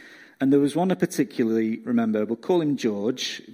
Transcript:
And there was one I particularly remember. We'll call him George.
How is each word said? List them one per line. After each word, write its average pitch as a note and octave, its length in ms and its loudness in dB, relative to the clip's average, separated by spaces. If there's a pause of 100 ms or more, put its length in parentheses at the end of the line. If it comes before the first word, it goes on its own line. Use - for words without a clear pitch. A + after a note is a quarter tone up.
(420)
And C3+ 80 4
there C#3+ 100 6
was C#3+ 140 2
one F3+ 160 0
I F3+ 40 2
particularly A2+ 840 -2
remember. A2 440 0
We'll A2+ 120 -4
call F3+ 260 0
him C#3+ 160 -2
George. A2 640 -4 (120)